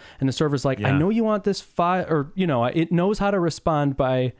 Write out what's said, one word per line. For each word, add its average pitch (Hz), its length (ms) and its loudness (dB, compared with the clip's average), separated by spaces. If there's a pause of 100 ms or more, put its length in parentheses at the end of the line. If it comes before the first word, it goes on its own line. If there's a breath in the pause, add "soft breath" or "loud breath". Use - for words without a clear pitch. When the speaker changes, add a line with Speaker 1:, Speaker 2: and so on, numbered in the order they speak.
(200 loud breath)
Speaker 1:
and 135 80 2
the 127 40 0
server's 143 320 0
like, 135 140 -2
"I 107 120 0
Speaker 2:
Yeah. 139 80 2
Speaker 1:
know 175 120 2
you 226 140 0
want 214 180 0
this 196 180 -2
file," 180 480 -2
or, 151 280 -2
you 185 100 0
know, 123 180 2
it 160 280 0
knows 185 260 2
how 202 140 0
to 196 80 0
respond 151 560 0
by 127 440 0